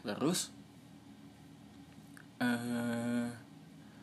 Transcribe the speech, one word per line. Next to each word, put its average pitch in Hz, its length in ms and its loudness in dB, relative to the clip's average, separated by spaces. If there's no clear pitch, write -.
terus, 123 480 4
eh, 120 880 4